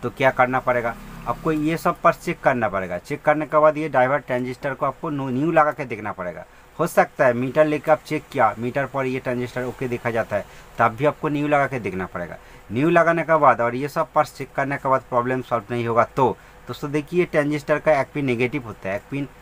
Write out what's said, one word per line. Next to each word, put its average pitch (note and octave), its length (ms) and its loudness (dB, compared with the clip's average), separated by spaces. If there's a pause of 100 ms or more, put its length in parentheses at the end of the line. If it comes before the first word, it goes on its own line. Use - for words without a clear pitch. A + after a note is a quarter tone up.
तो B2 80 -4
क्या C3 200 4
करना B2+ 300 2
पड़ेगा? A#2+ 360 -2 (300)
आपको C#3 260 -2
ये D#3 240 0
सब E3+ 240 -2
पर E3+ 120 4
check - 280 -6
करना B2 280 2
पड़ेगा। F#2 300 -4
Check C#3+ 240 -8
करने D3+ 240 2
के D3+ 120 2
बाद D3+ 180 6
ये D3+ 120 -4
डाइवर्ट C3+ 380 2
ट्रांजिस्टर B2+ 480 -4
को C#3+ 120 -4
आपको D3+ 240 -6
न्यू, C#3 180 -6
न्यू C#3 240 -2
लगा D3+ 200 4
के D3 120 -6
देखना G#2+ 280 -8
पड़ेगा। F2 320 -8 (340)
हो D#3+ 80 0
सकता E3+ 400 2
है B2 60 6
मीटर B2+ 320 2
लेकर D3+ 280 0
आप D3+ 140 2
check D3+ 260 -4
किया, A2+ 260 2
मीटर B2+ 280 -4
पर C3+ 200 -4
ये B2+ 120 -2
ट्रांजिस्टर B2 460 -4
ओके B2+ 240 -6
देखा A#2+ 220 -4
जाता A2 260 -2
है, F#2+ 80 -4 (340)
तब A#2 100 4
भी A2+ 160 -4
आपको D3 240 0
न्यू D3 200 -2
लगा C#3+ 180 2
के C3 140 -4
देखना F#2 260 -6
पड़ेगा। E2+ 300 -10 (360)
न्यू C#3 180 2
लगाने E3 320 4
के D#3 160 2
बाद B2+ 220 6
और A#2+ 140 0
ये C3+ 140 -4
सब D#3 240 -4
पर D3+ 140 2
चेक - 300 -12
करने C#3 200 -2
के C3+ 120 -4
बाद C3 120 4
problem B2 420 -2
solve A#2 280 -4
नहीं A#2+ 160 -2
होगा। A#2 180 4
तो A#2+ 320 0 (320)
दोस्तों, C#3 240 -8
देखिए, D#3 320 0
ट्रांजिस्टर D3 540 0
का D3 220 2
एक C3 140 -2
pin D3 100 -2
negative B2 400 0
होता G2+ 240 -10
है, F#2+ 80 -4
एक G#2 140 -8
pin C#3 180 -6 (140)